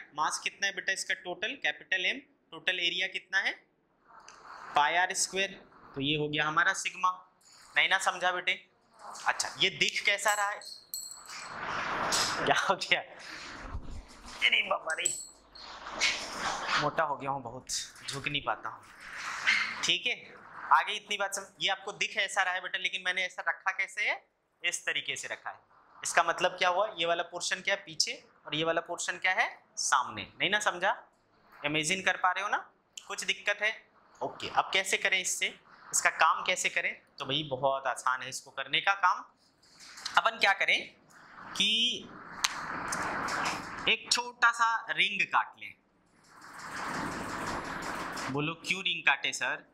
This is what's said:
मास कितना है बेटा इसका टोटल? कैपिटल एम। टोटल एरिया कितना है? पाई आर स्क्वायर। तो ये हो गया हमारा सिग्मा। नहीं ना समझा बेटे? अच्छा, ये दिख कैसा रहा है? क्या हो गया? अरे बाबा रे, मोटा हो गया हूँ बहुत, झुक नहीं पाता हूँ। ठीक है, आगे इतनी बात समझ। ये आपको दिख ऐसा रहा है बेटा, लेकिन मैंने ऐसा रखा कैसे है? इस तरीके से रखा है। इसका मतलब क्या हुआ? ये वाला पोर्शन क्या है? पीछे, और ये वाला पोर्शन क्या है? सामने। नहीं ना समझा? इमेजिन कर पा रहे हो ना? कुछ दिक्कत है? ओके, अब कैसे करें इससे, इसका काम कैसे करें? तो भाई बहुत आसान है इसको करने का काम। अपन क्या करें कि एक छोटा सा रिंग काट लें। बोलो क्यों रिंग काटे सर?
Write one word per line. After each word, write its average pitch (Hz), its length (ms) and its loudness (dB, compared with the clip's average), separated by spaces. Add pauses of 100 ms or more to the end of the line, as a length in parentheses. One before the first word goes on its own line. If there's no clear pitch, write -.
(160)
मास 160 240 0
कितना 196 280 -2
है 190 80 0
बेटा 185 160 -2
इसका 190 220 -2 (100)
टोटल? 185 400 -4
कैपिटल 180 420 0
एम। 226 140 0 (320)
टोटल 180 280 -2
एरिया 180 300 0
कितना 190 300 -2
है? 233 120 0 (1200)
पाई 151 200 4
आर 180 200 4
स्क्वायर। 190 440 -2 (360)
तो 139 60 -4
ये 147 160 2
हो 151 120 0
गया 151 180 0
हमारा 170 280 4
सिग्मा। 185 360 0 (640)
नहीं 156 140 4
ना 185 120 6
समझा 180 300 2
बेटे? 180 220 0 (720)
अच्छा, - 320 0
ये 180 180 4
दिख - 280 0
कैसा 208 280 4
रहा 208 160 0
है? 208 100 -6 (1900)
क्या 143 140 4
हो - 160 4
गया? 160 260 2 (1400)
अरे 233 240 4
बाबा 165 240 -2
रे, 175 200 -2 (1700)
मोटा 147 220 2
हो 143 140 0
गया 135 120 -4
हूँ 139 140 -2
बहुत, 123 240 -12 (400)
झुक 139 200 -4
नहीं 143 140 -2
पाता 113 280 -2
हूँ। - 140 -12 (1000)
ठीक 175 220 2
है, 147 100 0 (580)
आगे 170 200 6
इतनी 208 240 -4
बात 196 180 -2
समझ। 196 120 -6 (140)
ये 175 80 2
आपको 196 240 -2
दिख 202 240 -4
ऐसा 196 240 2
रहा 180 120 2
है 185 80 -2
बेटा, 180 160 -4
लेकिन 185 280 -2
मैंने 185 200 0
ऐसा 180 220 -6
रखा 180 240 0
कैसे 208 380 -2
है? 370 120 -2 (420)
इस 170 220 -2
तरीके 147 300 -2
से 127 120 -8
रखा 110 220 -8
है। 95 100 -10 (440)
इसका - 200 4
मतलब 170 340 2
क्या 185 120 4
हुआ? 185 180 2 (100)
ये 165 80 2
वाला 170 200 2
पोर्शन 175 360 -4
क्या 196 140 0
है? 196 80 -2
पीछे, 165 300 -2 (320)
और 151 100 -6
ये 156 80 2
वाला 165 180 2
पोर्शन 175 360 -4
क्या 185 160 2
है? 240 140 2 (300)
सामने। 113 500 0 (120)
नहीं 156 100 2
ना 208 100 2
समझा? 190 360 0 (580)
इमेजिन 156 500 0
कर 185 140 2
पा 180 140 4
रहे 185 120 -2
हो 208 60 -2
ना? 254 80 2 (400)
कुछ - 260 -8
दिक्कत 202 380 0
है? 214 100 2 (500)
ओके, - 280 -6
अब - 240 2
कैसे 190 240 2
करें 190 220 2
इससे, 185 280 -2 (440)
इसका - 200 4
काम 170 340 6
कैसे 185 240 2
करें? 180 240 -2 (260)
तो 139 60 -6
भाई 139 260 0
बहुत 131 360 0
आसान 127 340 0
है 127 80 -8
इसको 131 220 -12
करने 139 300 0
का 196 180 4
काम। 196 240 4 (920)
अपन 226 220 4
क्या 202 160 6
करें 170 240 6 (760)
कि 202 160 2 (2250)
एक - 220 2
छोटा 240 400 2
सा 226 380 2
रिंग 185 380 2
काट - 320 0
लें। 104 140 -18 (2500)
बोलो 151 200 0 (120)
क्यों 185 180 0
रिंग 175 220 -2
काटे 143 280 4
सर? 143 300 -2 (100)